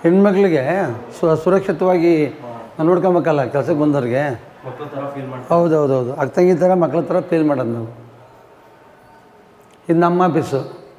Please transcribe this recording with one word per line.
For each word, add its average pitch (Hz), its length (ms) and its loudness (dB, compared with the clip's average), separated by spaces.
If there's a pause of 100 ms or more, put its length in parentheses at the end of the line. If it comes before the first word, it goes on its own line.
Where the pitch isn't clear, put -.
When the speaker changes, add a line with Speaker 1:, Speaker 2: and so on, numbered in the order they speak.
Speaker 1:
ಹೆಣ್ಮಕ್ಳಿಗೆ 185 600 4 (560)
ಸು-, 160 240 2
ಸುರಕ್ಷಿತವಾಗಿ 170 840 2
ನಾವು - 640 -6
ನೋಡ್ಕೊಬೇಕಲ್ಲ 165 540 2
ಕೆಲ್ಸಕ್ಕೆ 143 380 -2
ಬಂದವ್ರಿಗೆ. 139 680 -2 (180)
Speaker 2:
ಮಕ್ಳ 131 180 -12
ಥರ 139 140 -12 (160)
ಫೀಲ್ 131 120 -10
ಮಾಡ್ತಾರೆ. 127 320 -2
Speaker 1:
ಹೌದು, 160 200 2
ಹೌದು, 135 180 2
ಹೌದು. 127 160 -4
ಅಕ್ಕ 143 220 -4
ತಂಗಿ 180 200 4
ಥರ, 180 180 2
ಮಕ್ಳ 165 280 0
ಥರ 165 180 -2
ಫೀಲ್ 165 260 0
ಮಾಡೋದು 131 240 0
ನಾವು. 117 180 -6 (2000)
ಇದು 165 100 2
ನಮ್ಮ 175 220 2
ಆಫೀಸು. 147 580 -2 (200)